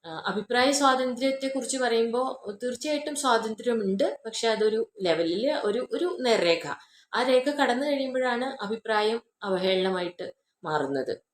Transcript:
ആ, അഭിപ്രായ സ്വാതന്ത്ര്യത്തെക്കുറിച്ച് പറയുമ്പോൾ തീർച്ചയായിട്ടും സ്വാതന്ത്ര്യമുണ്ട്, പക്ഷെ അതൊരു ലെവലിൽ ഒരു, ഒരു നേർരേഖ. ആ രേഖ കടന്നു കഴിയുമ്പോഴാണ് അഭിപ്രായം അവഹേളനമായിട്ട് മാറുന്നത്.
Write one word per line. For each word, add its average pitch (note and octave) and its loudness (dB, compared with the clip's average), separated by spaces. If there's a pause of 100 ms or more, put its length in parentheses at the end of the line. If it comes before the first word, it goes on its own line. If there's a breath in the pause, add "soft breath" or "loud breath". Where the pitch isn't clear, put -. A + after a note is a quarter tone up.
ആ, D#3+ -10
അഭിപ്രായ A#3+ 2
സ്വാതന്ത്ര്യത്തെക്കുറിച്ച് C4+ 0
പറയുമ്പോൾ A#3 2 (280)
തീർച്ചയായിട്ടും C#4+ -4
സ്വാതന്ത്ര്യമുണ്ട്, A3 0
പക്ഷെ A3+ -2
അതൊരു A3 2 (120)
ലെവലിൽ F3 0 (120)
ഒരു, A3 -2
ഒരു F4 -2
നേർരേഖ. F#3 2 (480 loud breath)
ആ A#3 -2
രേഖ B3+ 4
കടന്നു C#4 0
കഴിയുമ്പോഴാണ് B3+ -2
അഭിപ്രായം A3 0 (200)
അവഹേളനമായിട്ട് F#3 0 (360)
മാറുന്നത്. C#3 -2 (220)